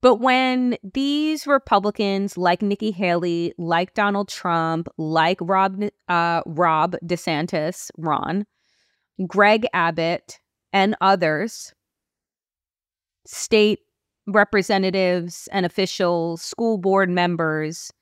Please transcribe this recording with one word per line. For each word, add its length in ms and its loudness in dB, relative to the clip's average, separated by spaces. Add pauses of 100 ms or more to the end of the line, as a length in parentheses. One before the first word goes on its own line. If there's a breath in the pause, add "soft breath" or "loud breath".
But 160 6
when 640 0
these 640 -4
Republicans, 880 0
like 240 2
Nikki 300 -2
Haley, 680 -2
like 360 -2
Donald 340 0
Trump, 720 -2
like 420 0
Rob, 420 0 (280)
uh, 360 0
Rob 600 2
DeSantis, 920 -4
Ron, 480 -2 (800)
Greg 480 4
Abbott, 680 -2 (340)
and 280 4
others, 720 0 (1500)
state 540 2 (480)
representatives 1300 2
and 120 0
officials, 760 -2
school 360 -2
board 320 2
members 840 -2 (100)